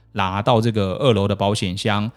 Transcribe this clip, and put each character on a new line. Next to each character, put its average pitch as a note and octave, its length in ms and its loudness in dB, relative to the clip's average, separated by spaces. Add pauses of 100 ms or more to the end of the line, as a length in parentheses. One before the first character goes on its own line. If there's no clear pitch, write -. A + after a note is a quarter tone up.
(160)
拿 G2 260 -2
到 A#2 180 4
这 A2+ 140 0
个 G2 220 -2
二 B2+ 180 2
楼 G2+ 120 2
的 G2+ 80 0
保 G2 220 0
险 G2 220 -4
箱。 G#2 400 -2